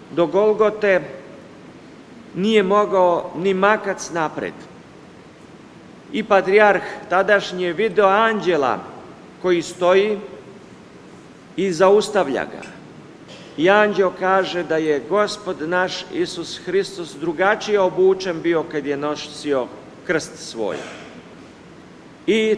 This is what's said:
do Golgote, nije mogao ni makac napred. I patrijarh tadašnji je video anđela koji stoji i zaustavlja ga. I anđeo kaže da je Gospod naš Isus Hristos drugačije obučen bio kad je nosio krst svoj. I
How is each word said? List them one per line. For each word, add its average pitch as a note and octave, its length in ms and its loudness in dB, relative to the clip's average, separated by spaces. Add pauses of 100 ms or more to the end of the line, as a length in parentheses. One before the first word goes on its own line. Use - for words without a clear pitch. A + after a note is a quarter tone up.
(100)
do E3 160 0
Golgote, G#3 760 2 (1300)
nije G#3 280 4
mogao F#3 720 2
ni F#3+ 180 0
makac G3+ 560 0
napred. D3+ 440 -4 (1600)
I G#3+ 100 -4
patrijarh G3 600 4 (260)
tadašnji F#3 560 2
je F3 80 -2
video G3 340 2
anđela F3+ 720 2 (640)
koji F3+ 200 2
stoji G3 560 0 (1400)
i F#3 160 0
zaustavlja F#3 720 2
ga. - 180 -14 (920)
I E3 140 4
anđeo G3 480 4
kaže F#3 440 0
da D#3+ 140 -2
je D3+ 320 0
Gospod F#3 600 -4
naš F3+ 440 -2
Isus E3 520 -6
Hristos F3 560 -4
drugačije G3 600 0
obučen F#3 640 2
bio E3 200 0
kad D3+ 240 -6
je C#3+ 100 -2
nosio C#3+ 680 -4 (400)
krst D#3+ 300 -4
svoj. G2+ 400 -6 (1500)
I A3 320 2